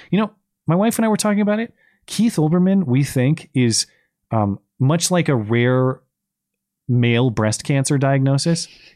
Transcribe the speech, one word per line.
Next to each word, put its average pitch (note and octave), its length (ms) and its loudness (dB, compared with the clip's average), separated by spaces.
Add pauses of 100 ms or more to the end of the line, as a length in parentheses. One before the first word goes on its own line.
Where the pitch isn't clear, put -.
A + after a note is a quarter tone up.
You F#3 100 0
know, G#3+ 120 -2 (340)
my D#3 100 0
wife A3 220 0
and A3+ 80 0
I - 40 0
were G#3 80 0
talking G#3 240 -2
about G#3 180 0
it. A#3 160 -10 (320)
Keith A3 300 -2
Olbermann, F3+ 500 2
we C3 160 2
think, C3+ 500 -2
is, A#2+ 320 0 (460)
um, G#2 260 -2 (220)
much E3 320 0
like E3+ 180 0
a C#3 60 2
rare B2 680 0 (840)
male A#2+ 420 2
breast G#2+ 340 -2
cancer C#3 360 0
diagnosis. C#3 680 0 (280)